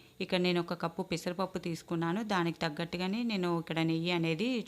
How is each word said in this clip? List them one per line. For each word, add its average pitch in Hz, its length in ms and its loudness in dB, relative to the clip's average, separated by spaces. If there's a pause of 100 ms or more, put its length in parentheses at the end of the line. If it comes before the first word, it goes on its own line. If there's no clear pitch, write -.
(220)
ఇక్కడ 185 180 0
నేను 180 200 4
ఒక 170 220 -2
కప్పు 170 220 -2
పెసరపప్పు 180 540 -2
తీసుకున్నాను, 170 680 -2
దానికి 175 360 0
తగ్గట్టుగానే 180 640 -2
నేను 180 360 2
ఇక్కడ 165 200 -2
నెయ్యి 165 320 2
అనేది 175 560 2